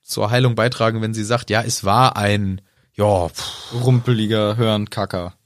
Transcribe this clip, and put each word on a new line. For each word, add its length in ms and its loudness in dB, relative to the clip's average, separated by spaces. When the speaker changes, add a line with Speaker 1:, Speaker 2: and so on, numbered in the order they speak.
Speaker 1:
zur 280 -4
Heilung 240 4
beitragen, 480 0
wenn 100 -2
sie 120 -4
sagt, 260 -2
ja, 120 2
es 220 -6
war 320 4
ein, 460 0
ja, 340 2
pff. 460 -12
Speaker 2:
Rumpeliger 720 2
Hörnkacker. 800 -2